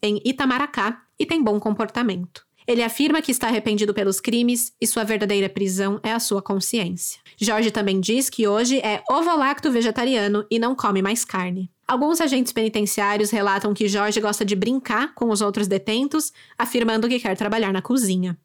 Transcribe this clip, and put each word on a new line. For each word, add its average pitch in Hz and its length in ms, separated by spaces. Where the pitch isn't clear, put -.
em 208 240
Itamaracá, 262 760
e - 80
tem 330 160
bom 214 160
comportamento. 208 880
Ele 240 160
afirma 302 360
que 285 120
está 233 160
arrependido 214 440
pelos 196 280
crimes 240 600
e 226 60
sua 226 160
verdadeira 202 460
prisão 196 560
é 220 80
a 233 80
sua 202 200
consciência. 190 760
Jorge 220 360
também 196 280
diz 233 300
que 220 160
hoje 240 320
é 214 320
ovolacto 294 640
vegetariano 226 760
e 233 80
não 240 200
come 196 260
mais 208 220
carne. 185 440
Alguns 294 340
agentes 269 320
penitenciários 208 800
relatam 202 440
que 208 140
Jorge 208 320
gosta 208 240
de 208 100
brincar 240 600
com 233 160
os 208 120
outros 208 240
detentos, 226 680
afirmando 233 520
que 247 100
quer 196 180
trabalhar 208 360
na 185 100
cozinha. 185 640